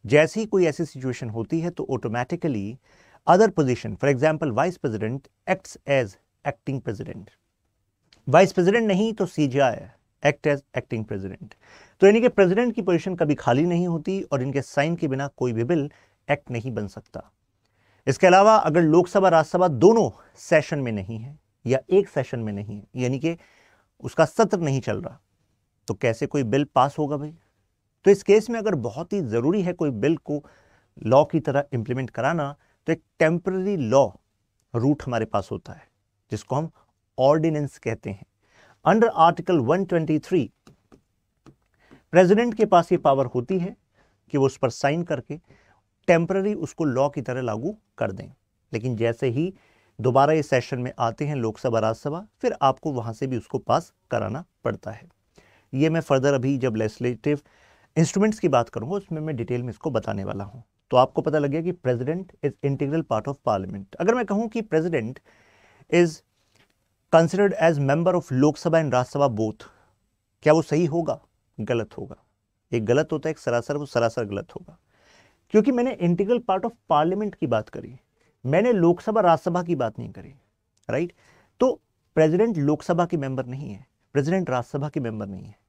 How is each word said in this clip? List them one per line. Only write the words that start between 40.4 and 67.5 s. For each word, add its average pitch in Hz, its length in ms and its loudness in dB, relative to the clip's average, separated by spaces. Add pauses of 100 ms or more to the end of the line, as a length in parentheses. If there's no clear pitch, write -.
प्रेसिडेंट 208 440 6
के 214 100 2
पास 180 260 4
ये 175 60 2
पावर 135 280 2
होती 123 340 -2
है 175 180 -6 (540)
कि 147 60 -2
वो 135 80 4
उस 135 120 -2
पर 127 120 0
साइन 151 340 -2
करके 151 360 -8 (680)
टेम्परेरी 190 460 2
उसको 160 300 -6
लॉ 139 260 0
की 135 120 -8
तरह 127 200 -8
लागू 123 360 -6 (200)
कर 107 140 -4
दें। - 160 -14 (460)
लेकिन 120 220 -4
जैसे 117 320 -2
ही 156 260 -4 (480)
दोबारा 135 320 4
ये 156 100 0
सेशन 127 360 -2
में 123 200 -6
आते 117 260 -4
हैं 147 100 -6
लोकसभा, 113 440 -2
राज्यसभा, 143 480 -4 (140)
फिर 247 200 -2
आपको 139 300 0
वहाँ 113 220 -6
से 135 140 -6
भी 127 100 -4
उसको - 200 -8
पास 123 360 -2 (180)
कराना 110 340 -6 (180)
पड़ता 104 280 -8
है। - 160 -20 (640)
ये 151 160 2
मैं 165 120 0
फर्दर 139 320 2
अभी 135 240 -2
जब 120 180 -2
लेजिस्लेटिव 123 640 -4 (580)
इंस्ट्रूमेंट्स 208 420 0
की 180 80 -2
बात 123 220 2
करूंगा, 120 260 -8
उसमें 170 260 -8
मैं 156 140 -6
डिटेल 120 280 -6
में 123 60 -8
इसको 139 220 -8
बताने 107 320 -4
वाला 101 200 -8
हूं। 110 180 -16 (280)
तो 127 80 4
आपको 131 240 4
पता 151 180 -2
लग 143 120 0
गया 160 100 -4
कि 175 100 -4
president 139 540 -4 (200)
is - 60 0 (140)
integral 143 380 -2
part 110 200 -4
of 139 120 -6 (120)
parliament। 98 480 -6
अगर 208 200 0
मैं 240 100 -4
कहूं 220 220 -4
कि 220 140 -8
president 160 580 -4 (760)
is 170 160 4 (1080)
considered 180 380 4 (100)